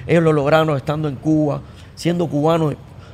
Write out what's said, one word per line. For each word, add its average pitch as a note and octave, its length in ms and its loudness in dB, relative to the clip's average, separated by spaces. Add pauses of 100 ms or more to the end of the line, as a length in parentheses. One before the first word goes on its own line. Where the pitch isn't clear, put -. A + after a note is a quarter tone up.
Ellos E3 180 2
lo D#3+ 80 4
lograron D#3 440 2
estando D3+ 300 -4
en C#3+ 100 -4
Cuba, D3+ 440 0 (340)
siendo F3 340 -2
cubanos. D3+ 460 2 (400)